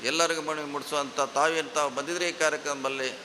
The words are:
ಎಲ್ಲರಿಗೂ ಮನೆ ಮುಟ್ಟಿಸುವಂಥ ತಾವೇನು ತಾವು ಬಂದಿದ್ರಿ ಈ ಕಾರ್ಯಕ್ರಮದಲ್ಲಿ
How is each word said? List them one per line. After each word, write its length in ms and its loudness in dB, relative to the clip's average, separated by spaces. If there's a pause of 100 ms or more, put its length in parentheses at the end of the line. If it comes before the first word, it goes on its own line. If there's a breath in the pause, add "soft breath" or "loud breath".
ಎಲ್ಲರಿಗೂ 380 2
ಮನೆ 220 -2
ಮುಟ್ಟಿಸುವಂಥ 560 -2
ತಾವೇನು 500 2
ತಾವು 200 2
ಬಂದಿದ್ರಿ 360 -2
ಈ 60 0
ಕಾರ್ಯಕ್ರಮದಲ್ಲಿ 800 0 (160)